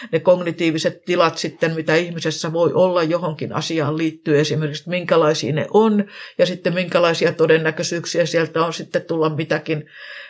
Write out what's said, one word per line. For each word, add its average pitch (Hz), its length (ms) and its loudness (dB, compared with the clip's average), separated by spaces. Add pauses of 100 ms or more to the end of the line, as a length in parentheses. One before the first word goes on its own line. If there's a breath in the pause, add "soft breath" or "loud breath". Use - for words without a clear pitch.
(120)
ne 160 80 0
kognitiiviset 170 840 0
tilat 170 320 2
sitten, 165 380 -2
mitä 160 200 0
ihmisessä 165 580 -2
voi 165 200 2
olla 175 300 4
johonkin 160 500 -2
asiaan 151 440 -2
liittyen 160 420 0
esimerkiksi, 147 420 -2
että 170 80 -14
minkälaisia 165 640 2
ne 143 180 -2
on 208 340 4 (320 loud breath)
ja 180 80 2
sitten 175 280 -4
minkälaisia 170 580 2
todennäköisyyksiä 160 960 0
sieltä 165 400 0
on 165 80 -4
sitten 175 280 -6
tulla 160 280 -2
mitäkin, 156 560 -4 (440 loud breath)